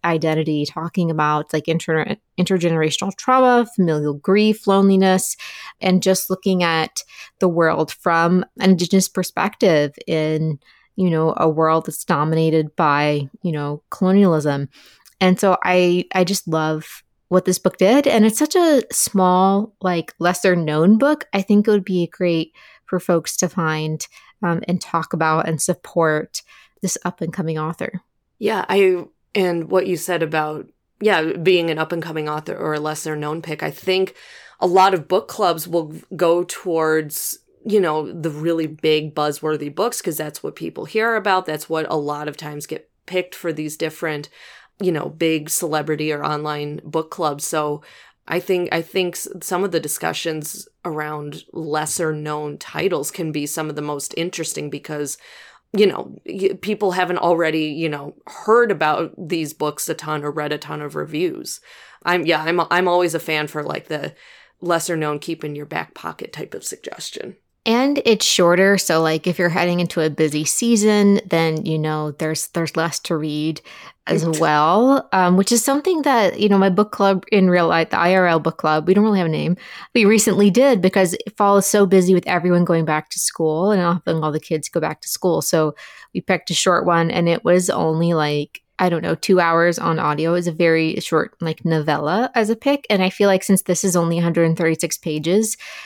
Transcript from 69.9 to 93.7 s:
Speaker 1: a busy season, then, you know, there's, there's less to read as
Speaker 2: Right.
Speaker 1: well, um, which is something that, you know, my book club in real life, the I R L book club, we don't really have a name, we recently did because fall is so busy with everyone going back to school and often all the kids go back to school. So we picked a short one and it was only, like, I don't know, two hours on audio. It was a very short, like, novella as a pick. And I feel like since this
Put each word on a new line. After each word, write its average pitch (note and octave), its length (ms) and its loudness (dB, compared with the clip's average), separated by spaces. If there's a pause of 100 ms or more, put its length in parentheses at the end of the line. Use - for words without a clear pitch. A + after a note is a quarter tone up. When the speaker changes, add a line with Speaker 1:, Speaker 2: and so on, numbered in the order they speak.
Speaker 1:
a D#3 80 2
busy D3+ 360 0
season, G#3 800 4
then, E3 400 0
you D#3 120 -2
know, D#3 340 -4
there's, D#3 360 -6
there's E3 300 -4
less E3 240 -2
to E3 160 -4
read D3+ 440 -4 (460)
as D#3+ 180 0
Speaker 2:
Right. D#3 140 -2
Speaker 1:
well, E3 720 4
um, F#3 260 4
which G3 140 2
is A#3 120 2
something D4 380 0
that, C#4 380 2
you G#3 100 2
know, G3+ 80 4
my G3 120 4
book G#3 220 0
club G3 400 0
in F#3+ 160 4
real F3 200 4
life, E3 240 0
the - 80 0
I F3 160 4
R F#3 100 4
L E3 140 4
book D#3+ 180 -4
club, D#3 300 0
we F#3 80 4
don't G#3 80 4
really G#3+ 160 2
have E3+ 80 0
a - 20 0
name, D#3 260 0 (380)
we A3+ 120 4
recently G#3 440 4
did A#3+ 320 4
because F#3 340 2 (220)
fall G3+ 200 4
is G3 100 2
so G3+ 180 4
busy F#3 300 6
with F3 100 0
everyone F3 400 2
going E3 200 2
back D#3 260 -2
to - 80 -8
school D#3+ 500 0
and G3+ 140 2
often E3+ 400 0
all D#3 80 0
the D#3 80 -4
kids D#3 280 -6
go - 120 -2
back D#3 220 -4
to - 80 -14
school. D#3+ 340 -2
So D#3 320 0 (360)
we F3 100 -6
picked - 280 -4
a F3 60 -4
short F3 320 2
one E3+ 240 2
and E3+ 180 0
it - 140 0
was F3+ 260 4
only, E3 460 0
like, D3 480 -2 (160)
I F#3 100 2
don't E3+ 140 -2
know, E3+ 100 -2
two F3+ 260 4
hours E3+ 380 4
on E3 220 -2
audio. D#3 320 0
It - 20 2
was F3 140 0
a E3 60 -2
very D#3+ 480 2
short, - 380 -2
like, D#3+ 240 0
novella D#3 720 2
as G#3+ 160 2
a A3+ 60 2
pick. C#4+ 340 -2
And G3 140 2
I F#3 80 0
feel G3+ 160 2
like F#3+ 160 4
since F#3+ 200 2
this - 200 -2